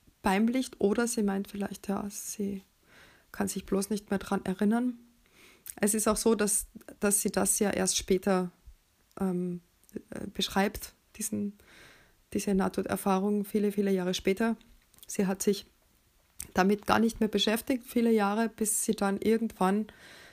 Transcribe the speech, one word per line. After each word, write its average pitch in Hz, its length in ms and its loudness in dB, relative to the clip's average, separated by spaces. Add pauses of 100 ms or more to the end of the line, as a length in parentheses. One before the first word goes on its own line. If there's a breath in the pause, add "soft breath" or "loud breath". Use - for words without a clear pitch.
(220)
beim 208 260 4
Licht 254 320 -4
oder 214 260 2
sie 233 160 -2
meint 196 260 -2
vielleicht, 202 400 -8
ja, 202 220 -4
sie 196 520 -8 (680 loud breath)
kann 196 160 -2
sich - 180 -8
bloß 196 240 -2
nicht 208 200 -4
mehr 196 80 0
dran - 260 -4
erinnern. 226 540 0 (800 loud breath)
Es 208 180 2
ist 220 140 0
auch 214 80 4
so, 226 180 4
dass, 208 320 0 (320)
dass 202 220 2
sie 202 100 0
das 196 280 2
ja 202 120 2
erst 190 260 0
später, 185 540 2 (680)
ähm, 180 420 -2 (500)
äh, - 220 -10
beschreibt, - 600 -2 (220)
diesen, 208 420 -6 (760 loud breath)
diese 202 220 0
Nahtoderfahrung 196 920 0
viele, 208 280 0
viele 202 180 0
Jahre 185 240 0
später. 220 420 0 (500)
Sie 202 200 0
hat 190 160 -2
sich 202 240 0 (880)
damit 196 320 2
gar - 120 4
nicht 226 220 2
mehr 220 80 2
beschäftigt, 220 580 0
viele 233 240 2
Jahre, 214 380 2
bis - 360 -2
sie 220 100 2
dann 196 260 0
irgendwann 214 680 2 (460 loud breath)